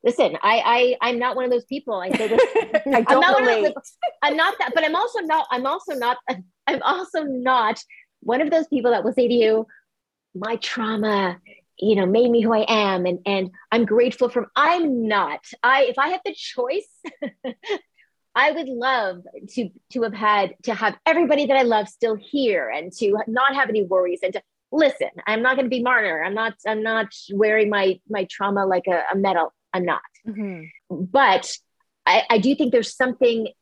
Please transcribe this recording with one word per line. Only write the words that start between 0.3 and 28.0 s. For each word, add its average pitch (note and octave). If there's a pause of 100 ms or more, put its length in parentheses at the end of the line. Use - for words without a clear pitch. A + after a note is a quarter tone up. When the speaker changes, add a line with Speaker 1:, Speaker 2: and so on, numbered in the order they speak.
Speaker 1:
I, A#3+
I, A#3
I'm A#3+
not B3
one B3+
of B3
those A#3+
people. C4
I F#3
say A3
this. A3+ (100)
Speaker 2:
<laughs> - (300)
I C4+
Speaker 1:
I'm A3+
Speaker 2:
don't C4+
Speaker 1:
not B3+
one C4
of B3
Speaker 2:
relate. A3
Speaker 1:
those, - (240)
I'm D4
not F4
that, D#4+
but D#4+
I'm D#4
also A4+
not, D#4
I'm B3+
also D#4+
not, B3 (260)
<laughs> -
I'm C#4
also E4
not B3 (380)
one A#3
of D4+
those D#4+
people B3
that G3+
will G#3+
say A#3+
to A#3
you, A3 (680)
"My G#3+
trauma, G#3+ (400)
you G#3
know, G3
made A3+
me A#3
who A3+
I G#3+
am. G3
And, F3+
and F#3+ (220)
I'm A3+
grateful A#3+
for," A#3+
I'm D4
not, F#3 (240)
I, C4+
if B3
I C#4+
had F#4
the G4+
choice, C#4 (560)
<laughs> B3+ (800)
I C#4
would D4+
love A#3 (300)
to, G#3+ (240)
to A#3
have G#3+
had, G#3
to A3+
have G#3 (100)
everybody D4+
that C4+
I C4
love G#3+
still A3
here G#3
and D#3
to G#3 (100)
not B3+
have C4
any G#3+
worries F3+
and F#3+
to, G#3 (300)
listen, - (180)
I'm A3
not C4
gonna B3+
be A#3+
martyr. G#3
I'm F#3+
not, A3 (120)
I'm A3
not A3 (240)
wearing G#3+
my, F#3+ (100)